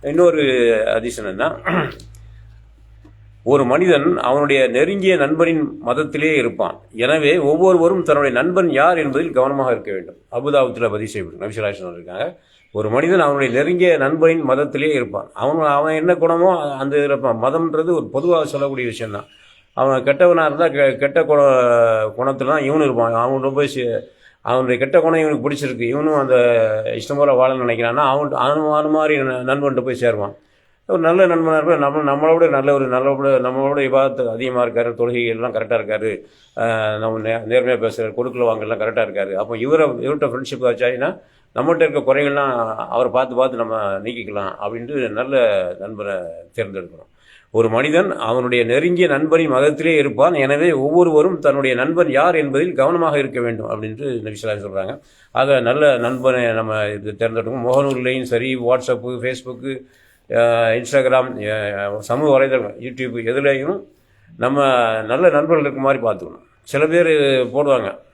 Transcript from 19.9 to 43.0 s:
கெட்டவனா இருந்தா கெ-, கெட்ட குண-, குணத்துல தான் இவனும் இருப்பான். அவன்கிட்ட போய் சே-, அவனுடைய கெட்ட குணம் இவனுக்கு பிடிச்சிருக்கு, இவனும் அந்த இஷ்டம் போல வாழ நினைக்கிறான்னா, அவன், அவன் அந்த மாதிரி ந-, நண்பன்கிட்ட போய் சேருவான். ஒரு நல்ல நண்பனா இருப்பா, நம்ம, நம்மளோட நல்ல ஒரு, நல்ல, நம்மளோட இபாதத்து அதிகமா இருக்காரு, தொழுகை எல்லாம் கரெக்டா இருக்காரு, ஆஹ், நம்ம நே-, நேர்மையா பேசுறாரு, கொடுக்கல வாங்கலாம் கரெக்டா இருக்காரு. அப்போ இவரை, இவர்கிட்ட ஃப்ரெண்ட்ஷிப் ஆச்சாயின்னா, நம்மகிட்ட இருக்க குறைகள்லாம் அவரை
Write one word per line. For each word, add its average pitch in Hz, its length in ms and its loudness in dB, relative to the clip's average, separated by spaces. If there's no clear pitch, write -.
கெட்டவனா 160 420 4
இருந்தா 151 200 0
கெ-, 139 300 2
கெட்ட 139 280 0
குண-, 120 960 4
குணத்துல 131 300 -2
தான் 147 160 0
இவனும் 147 200 2
இருப்பான். 117 300 2
அவன்கிட்ட 131 400 0
போய் 143 220 0
சே-, 120 240 -2
அவனுடைய 127 380 0
கெட்ட 135 200 2
குணம் 160 200 2
இவனுக்கு 151 300 0
பிடிச்சிருக்கு, 139 320 -6
இவனும் 147 340 0
அந்த 131 200 2
இஷ்டம் 113 320 -6
போல 143 160 4
வாழ 131 200 4
நினைக்கிறான்னா, 117 420 -2
அவன், 143 360 0
அவன் 151 400 0
அந்த 151 180 0
மாதிரி 151 320 2
ந-, 135 40 -2
நண்பன்கிட்ட 131 580 -2
போய் 120 180 -4
சேருவான். 104 340 -2
ஒரு 185 120 0
நல்ல 170 280 4
நண்பனா 160 360 2
இருப்பா, 160 140 2
நம்ம, 143 380 0
நம்மளோட 160 340 4
நல்ல 139 240 2
ஒரு, 135 140 0
நல்ல, 127 240 0
நம்மளோட 135 400 0
இபாதத்து 135 520 0
அதிகமா 123 360 -2
இருக்காரு, 117 280 -2
தொழுகை 120 340 -2
எல்லாம் 113 260 -4
கரெக்டா 110 40 -4
இருக்காரு, 107 640 -4
ஆஹ், 110 440 -2
நம்ம 113 200 -4
நே-, 113 240 -4
நேர்மையா 123 340 2
பேசுறாரு, 110 360 -4
கொடுக்கல 123 280 -4
வாங்கலாம் 110 400 -2
கரெக்டா 110 260 -2
இருக்காரு. 98 260 -6
அப்போ 113 240 -6
இவரை, 147 280 2
இவர்கிட்ட 135 400 -4
ஃப்ரெண்ட்ஷிப் 127 360 -6
ஆச்சாயின்னா, 123 580 -2
நம்மகிட்ட 160 340 2
இருக்க 139 240 0
குறைகள்லாம் 135 640 -2
அவரை 117 360 -2